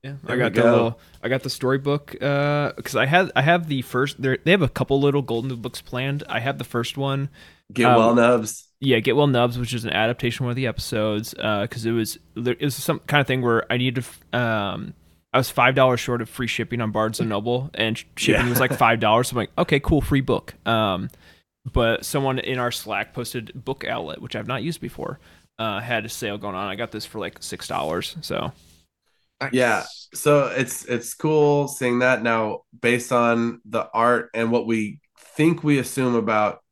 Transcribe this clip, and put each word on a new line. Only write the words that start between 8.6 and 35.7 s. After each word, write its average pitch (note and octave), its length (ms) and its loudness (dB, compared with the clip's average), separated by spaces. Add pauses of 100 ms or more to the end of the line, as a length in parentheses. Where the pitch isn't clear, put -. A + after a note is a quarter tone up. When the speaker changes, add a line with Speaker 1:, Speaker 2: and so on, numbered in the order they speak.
Speaker 1:
Yeah, B2+ 200 2
Get A#2 180 2
Well D3 100 4
Nubs, B2 320 2
which B2 140 -4
is A#2+ 100 -4
an A2+ 80 -4
adaptation A#2 520 0
of - 20 -2
one A#2+ 60 -2
of A#2+ 40 -4
the C3 120 -2
episodes, A2 680 -4
uh, G#2 300 -2
'cause A2+ 180 -8
it A2+ 60 0
was, A2+ 260 -2 (180)
it A#2+ 260 -2
was C#3+ 140 -2
some C#3+ 320 -4
kind D3 140 4
of B2+ 60 0
thing C3 140 0
where A#2 300 2
I A#2+ 60 2
needed B2+ 260 -2
to - 40 -12
f-, - 340 -6
um, G#2 520 -4 (400)
I - 40 2
was C3 120 0
five C3 260 4
dollars C3 240 4
short A#2+ 220 -4
of A2 80 -8
free B2 180 -8
shipping - 320 -4
on A2 120 -2
Barnes A2 280 0
and A#2 80 0
Noble, A#2+ 460 -2
and A2+ 240 0
sh-, - 80 -14 (100)
shipping G#2+ 300 2
Speaker 2:
Yeah. B2 40 0
Speaker 1:
was, A#2+ 120 0
like, B2+ 120 2
five A#2 280 4
dollars. A2 260 4
So - 60 -6
I'm B2 40 -2
like, A2+ 200 -2
"Okay, D3+ 240 2
cool, D#3 200 4
free C#3 200 2
book." - 320 -2 (120)
Um, A2 440 0 (640)
but A#2 320 2
someone C3+ 340 -2
in B2+ 180 -4
our B2 140 -2
Slack G#2 420 -6
posted A#2+ 400 -8
Book - 320 -8
Outlet, E2 360 -8
which - 140 -12
I've A2 120 -8
not A#2+ 160 -6
used D#3+ 180 -6
before, - 380 -10 (400)
uh, G#2 220 -4
had A2+ 240 -4
a A2 40 -12
sale G#2 300 -8
going G2 160 -8
on. G2 140 -6
I F#2+ 60 -8
got A2+ 160 -8
this G#2+ 140 -10
for, - 140 -14
like, E2+ 220 -8
six - 260 -12
dollars. D#2+ 540 -6
So - 320 -8 (880)
Speaker 3:
Nice. C3+ 120 -6
Speaker 2:
Yeah, A#2+ 300 2 (300)
so C#3+ 340 2
it's, A#2+ 360 -4
it's A#2+ 300 -6
cool D3 560 2
seeing B2 300 -2
that B2 220 2
now A2+ 420 -2 (180)
based A#2+ 320 0
on A#2 500 2
the G#2+ 300 -4
art A#2 400 2
and A2+ 180 -2
what A#2 160 0
we A2 320 -2 (180)
think D#3 460 0
we D3 160 2